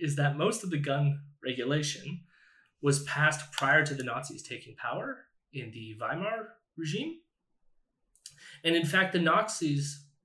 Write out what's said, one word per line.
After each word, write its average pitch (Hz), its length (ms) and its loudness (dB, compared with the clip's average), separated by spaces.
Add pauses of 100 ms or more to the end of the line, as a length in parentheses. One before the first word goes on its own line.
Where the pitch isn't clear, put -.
is 143 160 -2
that 143 200 2
most 202 280 0
of 180 60 -4
the 156 80 0
gun 143 420 2 (220)
regulation 131 760 -2 (640)
was 143 220 4
passed 147 480 2
prior 143 320 4
to 143 100 -2
the 131 100 -6
Nazis 120 380 -6
taking - 340 -12
power 143 480 -8 (280)
in 117 180 -10
the 110 300 -14
Weimar 196 480 -4 (280)
regime. 214 380 -4 (1500)
And 165 140 4
in 165 100 4
fact, 185 260 4
the 180 60 2
Nazis 160 840 2 (200)